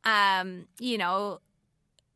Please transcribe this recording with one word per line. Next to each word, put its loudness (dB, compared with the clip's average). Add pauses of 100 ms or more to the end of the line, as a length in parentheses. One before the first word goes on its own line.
Um, 2 (140)
you -2
know, -2 (760)